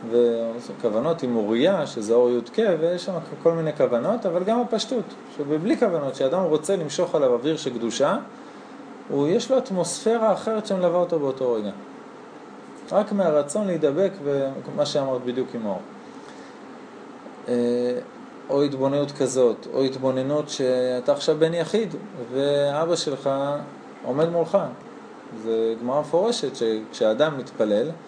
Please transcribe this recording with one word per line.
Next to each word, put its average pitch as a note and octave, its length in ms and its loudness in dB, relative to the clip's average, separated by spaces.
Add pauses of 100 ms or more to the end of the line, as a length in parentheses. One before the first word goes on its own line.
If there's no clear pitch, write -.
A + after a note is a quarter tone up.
(100)
וכוונות A#2 1120 0
עם B2 140 0
אוריה, B2 500 4
שזה A2+ 280 -2
אור B2 160 6
יוד A#2+ 180 0
קה, - 140 0 (180)
ויש F3 240 0
שם G3 80 -4 (300)
כל E3 100 6
מיני E3 240 0
כוונות, C#3 500 2
אבל F3+ 180 0
גם A3+ 160 2
הפשטות, A#3 440 0 (320)
שבלי D#3 400 0
כוונות, D#3 380 0
שאדם D#3 280 2
רוצה D#3 340 2
למשוך E3+ 380 -2
עליו C#3 180 6
אוויר C3+ 240 2
של B2 220 -4
קדושה, C3+ 400 2 (920)
הוא, C#3+ 200 2
יש G#3+ 220 2
לו C4 80 6
אטמוספירה A3 720 2
אחרת G#3+ 340 0
שמלווה F3+ 320 2
אותו F3 200 2
באותו C3+ 340 0
רגע. G#2 180 0 (1200)
רק G3+ 200 2
מהרצון F3+ 540 2
להידבק, E3 460 2 (120)
ומה C#3 640 -2
שאמרת C3+ 380 0
בדיוק B2 300 -2
עם A2+ 120 -4
האור. F#2+ 140 -2 (1700)
אה, B2 60 0 (960)
או C#3+ 120 4
התבוננות C#3+ 500 0
כזאת, B2+ 640 2
או C3 80 2
התבוננות C3 680 0
שאתה B2+ 640 2
עכשיו D3 260 2
בן E3 160 4
יחיד, E3+ 400 0 (380)
ואבא C#3+ 640 2
שלך C3+ 340 -2 (760)
עומד C#3+ 240 2
מולך. E3+ 300 2 (840)
זה A2+ 380 2
גמרא C3 180 0
מפורשת, D#3+ 560 0
שכשאדם A2+ 840 2
מתפלל, A2+ 520 0 (180)